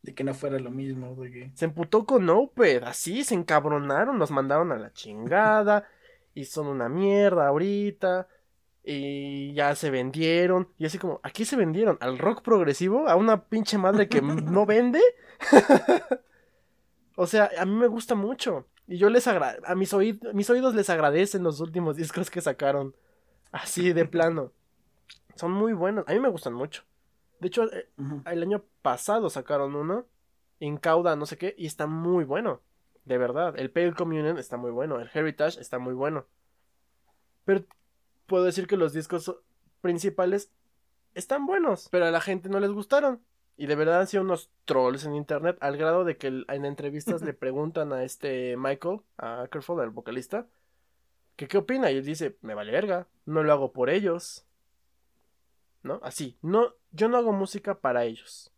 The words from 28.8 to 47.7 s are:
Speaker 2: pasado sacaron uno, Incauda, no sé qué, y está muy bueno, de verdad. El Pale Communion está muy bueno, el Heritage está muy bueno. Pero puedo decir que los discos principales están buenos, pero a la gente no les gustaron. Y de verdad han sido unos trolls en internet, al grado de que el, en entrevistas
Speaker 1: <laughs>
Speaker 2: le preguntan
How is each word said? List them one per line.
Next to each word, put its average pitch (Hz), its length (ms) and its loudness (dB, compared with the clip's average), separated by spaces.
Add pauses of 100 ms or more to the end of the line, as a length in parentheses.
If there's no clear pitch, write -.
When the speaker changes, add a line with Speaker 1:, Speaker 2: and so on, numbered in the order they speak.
Speaker 2:
pasado 180 480 -2
sacaron 139 460 -4
uno, 175 320 -6 (520)
Incauda, 160 580 0
no 147 80 -6
sé 147 120 -12
qué, 185 200 -6
y 165 80 -10
está 151 220 -6
muy 165 360 0
bueno, 147 380 -4 (420)
de 127 140 -2
verdad. 139 420 -2
El 131 100 -6
Pale 170 240 0
Communion 160 440 -2
está 127 180 -10
muy 120 160 -6
bueno, 131 280 -4
el 113 140 -12
Heritage 156 460 -4
está 127 180 -10
muy 127 160 -6
bueno. 147 320 -4 (1160)
Pero 196 220 0 (600)
puedo 180 180 2
decir 180 200 -2
que 196 120 -2
los 160 160 0
discos 160 420 -6 (460)
principales 185 720 -2 (640)
están 269 300 -4
buenos, 320 460 -2
pero 180 140 2
a 165 60 2
la 165 100 2
gente 185 260 -6
no 196 140 0
les 202 100 0
gustaron. 254 500 0 (360)
Y 147 100 -10
de 147 80 0
verdad 160 240 2
han 190 80 2
sido 190 160 0
unos 180 260 -4 (140)
trolls 131 420 2
en 147 100 -6
internet, 151 440 -2
al 143 160 -2
grado 165 300 2
de 165 120 -2
que 143 100 -8
el, 131 200 -6
en 139 160 -6
entrevistas 147 580 -6
Speaker 1:
<laughs> - 20 -10
Speaker 2:
le 147 100 -6
preguntan 147 580 -4